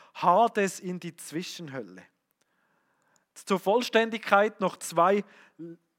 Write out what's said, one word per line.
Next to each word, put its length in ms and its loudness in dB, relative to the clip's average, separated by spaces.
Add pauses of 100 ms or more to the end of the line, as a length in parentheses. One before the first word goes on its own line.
(120)
Hades, 680 2
in 220 -8
die 160 -12
Zwischenhölle. 880 -12 (1300)
Zur 260 -4
Vollständigkeit 1000 2
noch 160 -2
zwei 480 2 (760)